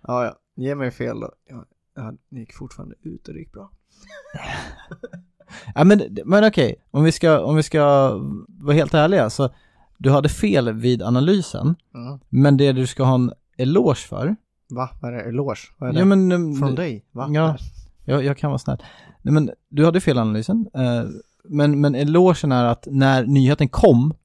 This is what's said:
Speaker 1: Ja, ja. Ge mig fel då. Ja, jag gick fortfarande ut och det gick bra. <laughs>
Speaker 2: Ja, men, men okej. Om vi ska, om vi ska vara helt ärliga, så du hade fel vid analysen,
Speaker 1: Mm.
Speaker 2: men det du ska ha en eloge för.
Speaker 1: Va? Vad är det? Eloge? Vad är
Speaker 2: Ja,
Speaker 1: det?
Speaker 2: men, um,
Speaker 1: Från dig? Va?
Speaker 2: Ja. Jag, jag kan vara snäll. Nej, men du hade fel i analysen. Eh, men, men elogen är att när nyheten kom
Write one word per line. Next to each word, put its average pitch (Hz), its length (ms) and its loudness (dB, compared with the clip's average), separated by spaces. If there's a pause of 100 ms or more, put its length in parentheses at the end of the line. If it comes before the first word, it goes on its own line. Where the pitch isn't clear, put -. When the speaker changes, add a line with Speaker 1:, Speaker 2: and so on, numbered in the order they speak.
Speaker 1:
Ja, 123 160 -4
ja. - 120 -8 (200)
Ge 131 180 -6
mig 131 160 -6
fel 117 300 -10
då. 110 100 -12 (200)
Ja, 123 140 -20 (680)
jag 131 100 -18
gick - 140 -20
fortfarande - 480 -20
ut - 260 -18
och - 60 -18
det 156 60 -16
gick - 120 -20
bra. 196 220 -20
<laughs> - 60 -20 (1900)
Speaker 2:
Ja, 147 100 2
men, 202 180 6 (220)
men 202 200 4
okej. 170 300 0 (160)
Om 151 140 2
vi 160 80 4
ska, 156 280 2
om 147 160 -2
vi 156 60 2
ska 151 180 -2 (680)
vara 143 280 -2
helt 151 180 0
ärliga, 151 360 2
så - 200 -2 (480)
du 135 120 2
hade 143 180 4
fel 143 440 0
vid 113 300 -2
analysen, 147 720 0 (200)
Speaker 1:
Mm. 131 240 -16 (100)
Speaker 2:
men 139 280 4
det 139 160 4
du 127 140 -2
ska 131 180 -4
ha 131 100 2
en 123 180 0 (260)
eloge 160 500 0
för. 143 280 -6 (340)
Speaker 1:
Va? 127 200 -8 (100)
Vad 120 140 -10
är - 20 -10
det? 110 60 -10
Eloge? 123 360 -6 (200)
Vad 127 120 -6
är 139 40 -4
Speaker 2:
Ja, 160 40 0
Speaker 1:
det? 185 60 2
Speaker 2:
men, 190 280 4
um, 165 240 -2
Speaker 1:
Från 135 180 -2
dig? 139 380 -8
Va? 127 180 -10
Speaker 2:
Ja. 151 260 0 (480)
Jag, 135 200 -2
jag 139 140 -2
kan 147 120 -4
vara 139 80 -4
snäll. - 240 -8 (400)
Nej, 139 120 0
men 151 160 2 (180)
du 147 160 0
hade 170 160 2
fel 139 160 0
i 120 40 0
analysen. 113 540 -2
Eh, 120 280 -2 (420)
men, 147 360 0
men 143 140 2
elogen 151 580 2
är 123 120 2
att 120 260 -2
när 135 360 2
nyheten 135 420 4
kom 151 460 4 (100)